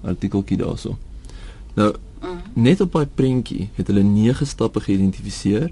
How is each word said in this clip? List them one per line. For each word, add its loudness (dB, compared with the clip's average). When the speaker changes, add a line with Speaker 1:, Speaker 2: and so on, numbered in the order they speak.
Speaker 1:
artikeltjie -2
daarso. -4
Nou, 4
Speaker 2:
Mm. -8
Speaker 1:
net 6
op 0
daai 2
prentjie 0
het -2
hulle 4
nege 4
stappe -2
geïdentifiseer 0